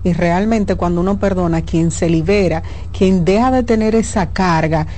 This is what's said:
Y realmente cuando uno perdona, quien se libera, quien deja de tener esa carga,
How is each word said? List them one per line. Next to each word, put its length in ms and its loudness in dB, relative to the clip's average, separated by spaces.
Y 100 0
realmente 600 0
cuando 280 -2
uno 180 0
perdona, 420 0
quien 300 0
se 180 -2
libera, 540 0
quien 320 2
deja 280 2
de 100 2
tener 320 0
esa 380 -2
carga, 560 0